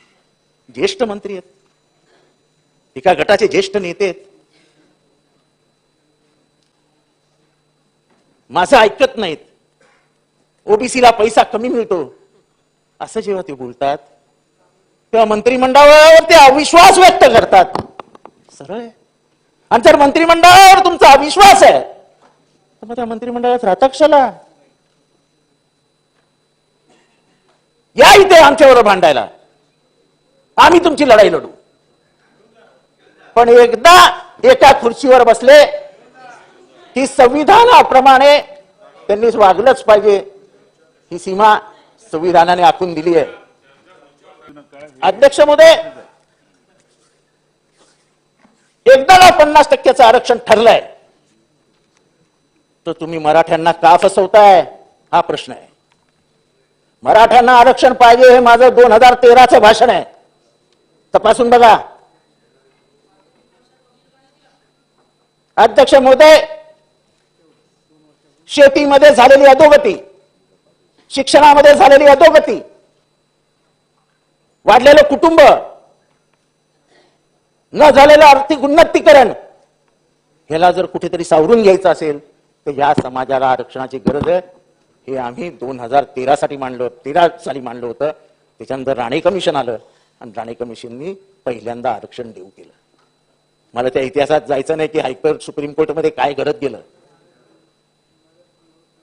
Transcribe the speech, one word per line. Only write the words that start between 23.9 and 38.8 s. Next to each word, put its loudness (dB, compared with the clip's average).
या 4
इथे 2
आमच्याबरोबर 4
भांडायला, -2
आम्ही 2
तुमची -4
लढाई 4
लढू. -10
पण 2
एकदा 2
एका 4
खुर्चीवर 0
बसले 4
की -4
संविधानाप्रमाणे 2